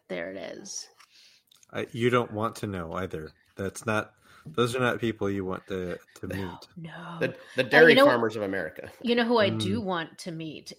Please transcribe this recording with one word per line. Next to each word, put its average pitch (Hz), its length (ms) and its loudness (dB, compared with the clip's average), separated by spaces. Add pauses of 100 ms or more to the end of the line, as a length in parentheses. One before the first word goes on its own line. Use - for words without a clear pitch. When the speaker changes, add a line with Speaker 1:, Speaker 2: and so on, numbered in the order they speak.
Speaker 1:
there 180 240 -8
it 196 60 -10 (200)
is. - 300 -12 (840)
Speaker 2:
I, - 220 -6
you 120 160 2
don't 120 240 2
want 107 240 -2
to 110 100 -8
know 87 280 -6
either. 90 360 -6 (260)
That's 95 280 -6
not, 107 300 -2 (320)
those 120 280 0
are 127 60 0
not 123 200 2
people 107 280 -2
you 98 160 -2
want 92 220 -6
to, 90 320 -6 (220)
to - 60 -12
Speaker 3:
No. 90 80 -8
Speaker 2:
meet. 92 340 -8 (220)
Speaker 1:
No. - 300 -14
Speaker 3:
The, 131 80 -2 (280)
the 127 100 0
Speaker 1:
Oh, - 20 -10
Speaker 3:
dairy 156 240 10
Speaker 1:
you 240 40 10
know 277 100 10
Speaker 3:
farmers 117 300 4
of 107 60 -4
America. 95 480 -6 (120)
Speaker 1:
You 233 120 0
know 233 100 2
who 233 120 2
I 202 140 4
do 196 280 -2
Speaker 2:
Mm. 214 60 -8
Speaker 1:
want 175 360 -6
to 175 120 -10
meet 160 460 -12